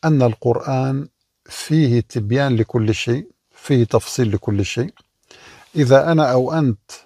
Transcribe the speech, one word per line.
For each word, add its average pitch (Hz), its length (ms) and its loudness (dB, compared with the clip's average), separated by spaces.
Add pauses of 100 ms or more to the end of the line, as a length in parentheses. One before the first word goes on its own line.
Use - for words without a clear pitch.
أن 151 180 2
القرآن 131 840 -2 (360)
فيه 139 560 0
تبيان 123 560 -2
لكل 110 380 0
شيء، 123 340 -4 (220)
فيه 127 340 0
تفصيل 113 480 -2
لكل 101 320 -2
شيء. - 300 -6 (800)
إذا 139 360 4
أنا 151 200 2
أو 127 200 0
أنت 143 380 -2 (160)